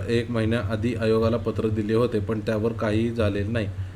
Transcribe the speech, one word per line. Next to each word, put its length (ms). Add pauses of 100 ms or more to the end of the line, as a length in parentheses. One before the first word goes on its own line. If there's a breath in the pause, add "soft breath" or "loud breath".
एक 220
महिन्याआधी 640
आयोगाला 420
पत्र 320
दिले 260
होते, 260
पण 200
त्यावर 320
काहीही 380
झालेलं 420
नाही. 160 (280 loud breath)